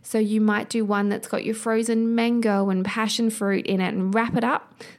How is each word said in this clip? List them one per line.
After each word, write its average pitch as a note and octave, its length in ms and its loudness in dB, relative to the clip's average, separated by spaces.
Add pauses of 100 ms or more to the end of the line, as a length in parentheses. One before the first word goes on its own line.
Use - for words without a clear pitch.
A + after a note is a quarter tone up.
So - 160 -4
you G#3+ 240 2
might G#3+ 280 2
do A3+ 140 0
one G3+ 260 0
that's G3+ 180 -4
got - 180 -4
your A3 100 -2
frozen A3+ 600 0
mango A3+ 540 2
and F#3 140 0
passion A3 460 0
fruit G3 380 -2
in F#3+ 120 0
it F#3 140 0
and F#3+ 200 -2
wrap A#3 220 0
it A#3 80 2
up B3+ 300 -4 (260)